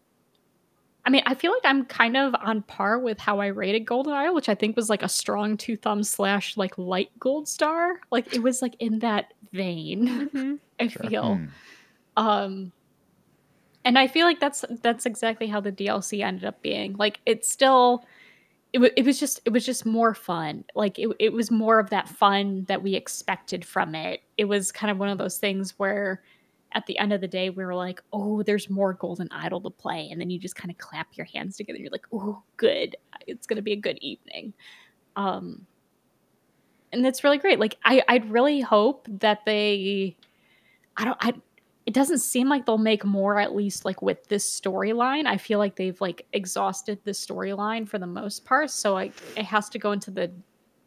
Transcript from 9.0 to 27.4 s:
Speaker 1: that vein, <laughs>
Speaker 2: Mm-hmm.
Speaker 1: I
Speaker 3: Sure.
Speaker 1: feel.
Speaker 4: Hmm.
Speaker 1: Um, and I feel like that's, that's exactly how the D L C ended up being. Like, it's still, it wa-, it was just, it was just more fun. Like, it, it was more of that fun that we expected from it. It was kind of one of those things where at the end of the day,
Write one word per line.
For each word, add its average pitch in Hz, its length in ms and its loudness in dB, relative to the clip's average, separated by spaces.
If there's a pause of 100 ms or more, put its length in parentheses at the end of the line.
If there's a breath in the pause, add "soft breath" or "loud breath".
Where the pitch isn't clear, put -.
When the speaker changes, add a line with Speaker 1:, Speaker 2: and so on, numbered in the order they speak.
Speaker 1:
that 214 340 -2 (180)
vein, 185 540 -2
<laughs> 269 260 -2
Speaker 2:
Mm-hmm. 277 220 -4 (240)
Speaker 1:
I 240 80 0
Speaker 3:
Sure. - 240 -8
Speaker 1:
feel. 214 240 0
Speaker 4:
Hmm. 85 100 -2 (720 loud breath)
Speaker 1:
Um, 196 560 0 (1120)
and 254 140 6
I 262 80 8
feel 320 180 4
like 339 140 4
that's, - 260 -2 (180)
that's 233 220 0
exactly 226 440 -2
how 208 120 -2
the 202 120 -4
D 196 160 -4
L 202 120 0
C 202 220 -4
ended 185 220 -4
up 208 180 -8
being. 202 340 -4
Like, 208 300 0
it's 226 240 0
still, 247 540 6 (680 soft breath)
it 254 60 2
wa-, 247 180 8
it 262 80 6
was 269 140 4
just, - 260 -2
it 233 80 2
was 240 140 2
just 254 180 -4
more 226 300 4
fun. 160 480 -4 (140)
Like, 202 240 0
it, 226 80 -2 (100)
it 214 140 4
was 220 180 -2
more 220 300 6
of 208 100 -2
that 190 180 0
fun 196 600 2
that 190 160 -2
we 196 100 0
expected - 720 -6
from 160 320 -2
it. 175 240 -6 (180)
It 208 60 2
was 202 260 0
kind 214 220 -4
of 190 60 -2
one 202 100 -2
of 196 100 -2
those 196 200 -4
things 196 380 -4
where 196 460 -2 (500 soft breath)
at 214 140 -4
the - 140 -8
end 202 120 0
of 202 80 0
the 190 60 -4
day, 185 240 -2